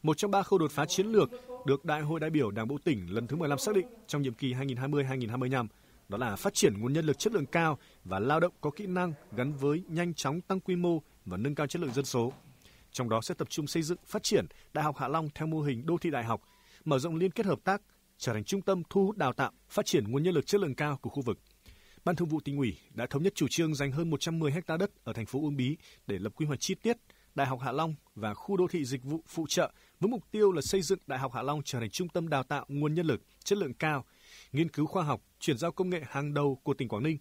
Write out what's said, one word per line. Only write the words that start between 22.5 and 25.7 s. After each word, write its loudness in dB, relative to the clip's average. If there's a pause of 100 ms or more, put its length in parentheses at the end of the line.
ủy 0 (160)
đã -4
thống -2
nhất 2
chủ 2
trương 0
dành -2
hơn -2
một 0
trăm -2
mười 2
ha -4
đất 0 (140)
ở -6
thành -4
phố -4
Uông -2
Bí 0 (300)